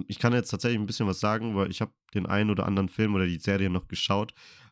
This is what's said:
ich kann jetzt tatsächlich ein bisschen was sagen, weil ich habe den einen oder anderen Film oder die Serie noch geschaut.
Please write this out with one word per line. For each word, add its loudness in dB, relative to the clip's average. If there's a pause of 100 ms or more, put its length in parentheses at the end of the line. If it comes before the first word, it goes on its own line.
ich -8
kann 2
jetzt 2
tatsächlich 0
ein -2
bisschen -2
was 0
sagen, 0
weil 2
ich -6
habe -4 (220)
den -2
einen 2
oder 0
anderen 2
Film 0
oder 2
die -2
Serie 0
noch -2
geschaut. -2 (380)